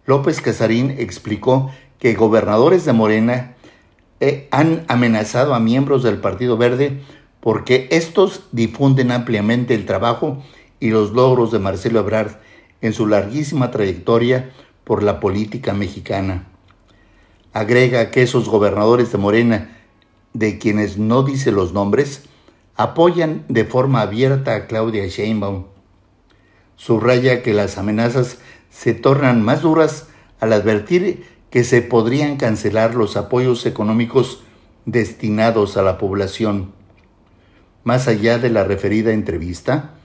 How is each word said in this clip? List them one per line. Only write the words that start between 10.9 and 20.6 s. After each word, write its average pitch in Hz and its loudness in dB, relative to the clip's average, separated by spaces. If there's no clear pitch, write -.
logros 120 4
de 110 -2
Marcelo 98 -2
Ebrard 107 -2
en 110 -2
su 110 -2
larguísima 120 -2
trayectoria 120 -2
por 104 -2
la 101 0
política 104 -4
mexicana. 95 -6
Agrega 120 2
que 123 2
esos 123 0
gobernadores 107 2
de - -2
Morena, 110 0
de 110 -4
quienes 104 -2